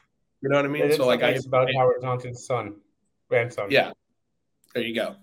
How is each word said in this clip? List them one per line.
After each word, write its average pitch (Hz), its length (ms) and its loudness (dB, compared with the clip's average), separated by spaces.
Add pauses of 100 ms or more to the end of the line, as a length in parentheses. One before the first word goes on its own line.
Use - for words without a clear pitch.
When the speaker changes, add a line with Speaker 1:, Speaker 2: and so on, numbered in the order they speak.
(420)
Speaker 1:
You 135 80 -4
know 143 60 4
what 143 100 2
I - 20 -4
mean? 143 140 -2
Speaker 2:
It 143 80 4
is 156 60 4
Speaker 1:
So, 135 100 0
like, 120 140 4
Speaker 2:
something 123 100 4
Speaker 1:
I 127 60 0
Speaker 2:
nice 131 100 -8
about 127 220 2
Speaker 1:
I 127 100 0
Speaker 2:
Howard 127 240 2
Johnson's 123 420 -6
son, 107 300 -4 (540)
grandson. 117 420 -2
Speaker 1:
Yeah. 117 220 2 (840)
There 117 80 -2
you 113 120 -6
go. 101 280 -4